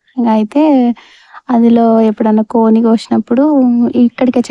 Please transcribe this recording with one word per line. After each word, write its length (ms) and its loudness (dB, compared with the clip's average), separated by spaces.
అయితే 640 0
అందులో 500 2
ఎప్పుడన్నా 420 0
కోని 400 0
కోసినప్పుడు 800 -2
ఇక్కడికే 640 -2